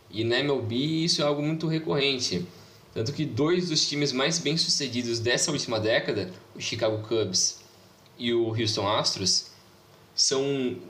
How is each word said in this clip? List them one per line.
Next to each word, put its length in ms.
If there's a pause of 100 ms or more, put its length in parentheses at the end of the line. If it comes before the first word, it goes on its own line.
(100)
E 140
na 140
M 100
L 140
B 140
isso 440
é 40
algo 180
muito 240
recorrente. 800 (480)
Tanto 180
que 140
dois 420
dos 180
times 260
mais 260
bem-sucedidos 800
dessa 320
última 280
década, 520 (240)
o 60
Chicago 460
Cubs 540 (580)
e 140
o 160
Houston 400
Astros, 640 (640)
são 600 (140)